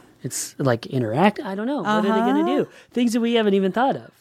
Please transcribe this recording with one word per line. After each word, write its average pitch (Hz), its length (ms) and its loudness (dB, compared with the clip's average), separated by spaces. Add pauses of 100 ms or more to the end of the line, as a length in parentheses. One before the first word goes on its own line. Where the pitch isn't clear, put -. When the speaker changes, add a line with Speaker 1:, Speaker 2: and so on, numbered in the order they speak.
(240)
Speaker 1:
It's, - 320 -10
like, 123 300 0
interact-, 131 560 0
I 196 140 -8
don't 214 100 -6
know. 285 120 -4
What 202 100 -4
are 214 140 2
they 202 60 0
gonna 233 360 2
Speaker 2:
Uh-huh. 294 180 0
Speaker 1:
do? - 60 -4 (240)
Things 240 220 0
that 247 60 2
we 233 140 0
haven't 214 200 4
even 190 180 2
thought 233 240 0
of, - 120 -14 (120)